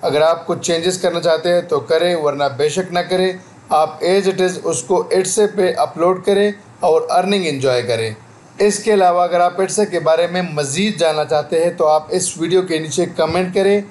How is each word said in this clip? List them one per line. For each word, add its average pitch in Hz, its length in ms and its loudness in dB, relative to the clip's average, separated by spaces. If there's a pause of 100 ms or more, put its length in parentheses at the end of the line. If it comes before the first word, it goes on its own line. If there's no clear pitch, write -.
अगर 151 200 2
आप 170 240 2
कुछ 180 200 -4
changes 170 340 -2
करना 170 180 0
चाहते 160 300 0
हैं 175 180 0
तो 151 140 0
करें, 165 340 0
वरना 143 320 0 (100)
बेशक 151 340 -2
ना 175 120 0
करें। 185 360 -2 (340)
आप 156 300 0
as 185 240 2
it 185 140 0
is 180 240 0
उसको 175 320 -2 (160)
Etsy 190 420 2
पे 185 240 2
upload 175 460 0
करें 202 280 2 (300)
और 160 280 2
earning 185 360 0
enjoy 131 360 0
करें। 113 320 -4 (460)
इसके 208 300 0
अलावा 180 320 4
अगर 175 180 2
आप 175 160 2
Etsy 190 340 0
के 175 80 0
बारे 160 280 2
में 175 280 -4
मज़ीद 156 420 -2
जानना 156 280 0
चाहते 151 380 0
हैं 175 140 0
तो 175 80 2
आप 151 280 2
इस 180 240 -2
वीडियो 170 240 2
के 165 180 -2
नीचे 160 260 -2 (140)
कमेंट 175 340 0
करें 202 380 2